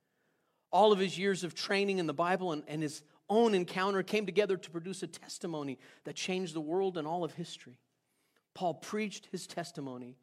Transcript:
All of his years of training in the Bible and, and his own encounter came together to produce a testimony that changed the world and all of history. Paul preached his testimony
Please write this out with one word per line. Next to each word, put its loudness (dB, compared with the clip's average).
All 10
of 6
his 0
years 0
of -6
training 0
in 0
the -2
Bible 2
and, -4
and -4
his -6
own 6
encounter 2
came 0
together 2
to -12
produce -8
a -8
testimony -8
that -10
changed -4
the -4
world 0
and -4
all -2
of -4
history. -12
Paul -2
preached -6
his -8
testimony -8